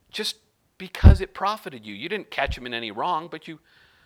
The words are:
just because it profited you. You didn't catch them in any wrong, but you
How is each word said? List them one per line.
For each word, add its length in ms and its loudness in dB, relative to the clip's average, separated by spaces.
just 240 -8
because 420 8
it 140 -8
profited 500 -6
you. 80 -12
You 160 -12
didn't 220 -10
catch 240 -2
them 100 -12
in 80 -8
any 200 -8
wrong, 360 -4
but 200 -16
you 100 -16